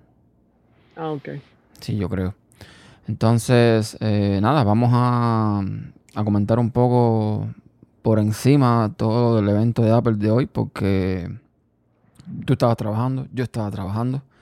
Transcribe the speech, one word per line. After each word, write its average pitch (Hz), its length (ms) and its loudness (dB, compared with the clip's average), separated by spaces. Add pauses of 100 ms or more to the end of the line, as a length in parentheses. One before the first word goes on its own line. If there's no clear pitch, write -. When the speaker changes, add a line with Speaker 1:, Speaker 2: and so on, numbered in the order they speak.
(960)
Speaker 1:
Ah, 160 140 -8
ok. 147 200 -10 (500)
Speaker 2:
Sí, 110 180 -6
yo 95 120 -4
creo. 92 260 -6 (720)
Entonces, 113 920 2
eh, 101 400 0
nada, 131 220 2
vamos 113 300 2
a, 117 680 0 (520)
a 107 80 -4
comentar 104 360 2
un 113 120 0
poco 113 760 0 (540)
por 110 180 2
encima 117 800 2
todo 117 420 2
el 101 100 2
evento 113 340 2
de 110 80 4
Apple 117 260 2
de 107 140 0
hoy, 120 140 2
porque 95 840 -2 (1160)
tú 139 80 0
estabas 120 240 2
trabajando, 123 560 -4
yo 123 100 -4
estaba 110 280 -6
trabajando, 113 520 -6 (180)